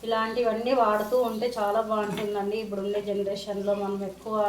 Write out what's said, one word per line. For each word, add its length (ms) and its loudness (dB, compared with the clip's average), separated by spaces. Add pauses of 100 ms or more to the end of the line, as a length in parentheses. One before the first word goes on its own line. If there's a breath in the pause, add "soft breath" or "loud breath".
ఇలాంటివన్నీ 680 2 (100)
వాడుతూ 340 2 (120)
ఉంటే 280 -2
చాలా 320 2
బాగుంటుందండి. 720 -2
ఇప్పుడుండే 460 -2
జనరేషన్లో 760 -2
మనం 160 -2 (120)
ఎక్కువ, 260 -6 (120)